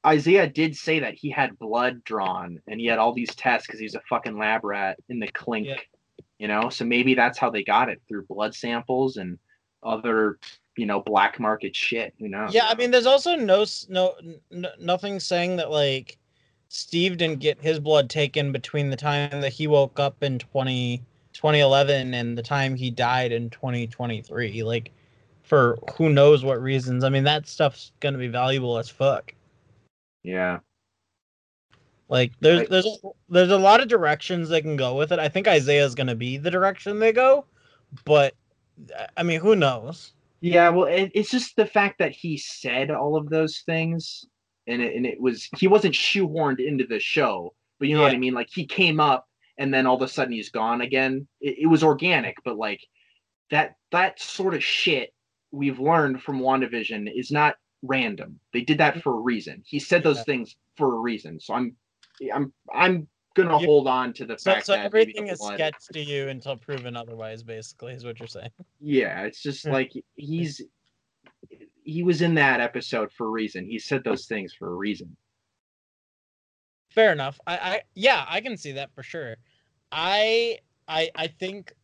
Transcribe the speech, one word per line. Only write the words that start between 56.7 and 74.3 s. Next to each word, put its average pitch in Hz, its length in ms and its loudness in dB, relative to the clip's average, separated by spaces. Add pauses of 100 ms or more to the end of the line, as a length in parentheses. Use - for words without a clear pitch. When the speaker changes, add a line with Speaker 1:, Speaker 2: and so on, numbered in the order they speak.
Speaker 1:
is 127 160 -8
not 147 260 2 (260)
random. 127 560 -4 (140)
They 120 100 -2
did 151 160 0
that 160 240 2
for 131 140 -2
a 110 40 -4
reason. 113 460 -6
He 147 120 -8
said 175 240 0
those 143 160 2
Speaker 2:
Yeah. 113 60 -10
Speaker 1:
things 127 320 -6 (200)
for 131 200 0
a - 40 -6
reason. 101 400 -8
So 104 140 -8
I'm, 123 200 -4 (580)
I'm, 139 200 -4 (200)
I'm 180 360 0 (260)
gonna 170 240 4
Speaker 2:
Yeah. 170 80 2
Speaker 1:
hold 143 220 6
on 127 240 0
to 123 140 -12
the 113 120 -10
Speaker 2:
So, 190 140 0
Speaker 1:
fact 202 140 -2
Speaker 2:
so 202 80 0
Speaker 1:
that 202 180 -4
maybe 220 80 4 (100)
Speaker 2:
everything 208 160 -10
Speaker 1:
the 190 60 -8
Speaker 2:
is 160 80 -10
Speaker 1:
blood 208 140 -8
Speaker 2:
sketched 156 400 -8
to 156 60 -10
you 143 280 -6
until 131 280 -10
proven 123 400 -12
otherwise, 113 460 -14
basically, 113 520 -16
is 117 100 -18
what 117 160 -14
you're 117 80 -16
saying. 110 220 -16 (300)
Speaker 1:
Yeah, 117 420 -2
it's 110 200 -12
just 139 220 -10
Speaker 2:
Yeah. 147 80 -4
Speaker 1:
like, 131 200 -2 (220)
he's, 147 460 -8 (1200)
he 160 220 -8
was 170 180 2
in 170 120 2
that 135 260 4
episode 120 500 -4
for 113 160 -8
a 110 40 -4
reason. 107 340 -6
He 110 160 -10
said 135 240 -6
those 107 220 -4
things 101 260 -8